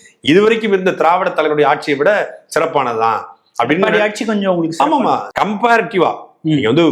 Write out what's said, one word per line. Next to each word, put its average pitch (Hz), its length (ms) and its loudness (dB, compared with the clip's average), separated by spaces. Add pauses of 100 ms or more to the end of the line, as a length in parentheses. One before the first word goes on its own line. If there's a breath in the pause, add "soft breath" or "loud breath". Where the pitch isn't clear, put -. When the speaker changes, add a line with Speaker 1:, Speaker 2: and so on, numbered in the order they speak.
(200 loud breath)
Speaker 1:
இதுவரைக்கும் 214 520 2
இருந்த 185 220 0
திராவிட 180 360 0
தலைவருடைய 151 340 0
ஆட்சியை 147 340 0
விட 156 120 2 (380)
சிறப்பானதுதான் 117 720 0 (360)
அப்படின்னு. 156 280 0
Speaker 2:
எடப்பாடி 214 180 2
ஆட்சி 214 220 -4
கொஞ்சம் 202 280 -2
உங்களுக்கு 165 320 -2
Speaker 1:
ஆமாமா, 240 320 0
Speaker 2:
சிறப்பானது. 104 220 -8
Speaker 1:
கம்பேரிட்டிவா 190 760 0 (280)
Speaker 2:
ம். 160 100 -4
Speaker 1:
நீங்க 131 180 0
வந்து, 151 240 4